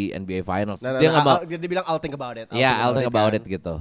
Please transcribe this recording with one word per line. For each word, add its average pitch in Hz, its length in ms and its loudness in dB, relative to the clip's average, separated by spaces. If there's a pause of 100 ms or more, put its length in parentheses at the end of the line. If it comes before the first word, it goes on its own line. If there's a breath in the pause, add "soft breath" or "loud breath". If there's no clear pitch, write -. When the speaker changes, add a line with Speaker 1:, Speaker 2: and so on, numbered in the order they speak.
(120)
Speaker 1:
N 90 100 -8
B 92 160 -4
A 92 60 -4
Finals." 95 360 -2
Speaker 2:
Nah, 123 120 -6
nah, 131 100 -2
Speaker 1:
Dia 156 60 6
Speaker 2:
nah, 160 80 2
Speaker 1:
nggak 147 100 4
mau. 131 140 6
Speaker 2:
I'll, 175 100 -10
dia 170 220 -6
bilang, 180 160 -2
"I'll 160 100 0
think 147 160 -8
about 127 220 -10
it, 113 100 -12
I'll - 80 -16
Speaker 1:
Iya, 127 160 4
Speaker 2:
think 120 80 2
Speaker 1:
"I'll 113 80 2
Speaker 2:
about 123 80 4
Speaker 1:
think 127 140 2
Speaker 2:
it," 117 80 -2
Speaker 1:
about 107 160 4
Speaker 2:
kan. - 20 0
Speaker 1:
it," 110 160 -2
gitu. 90 320 -4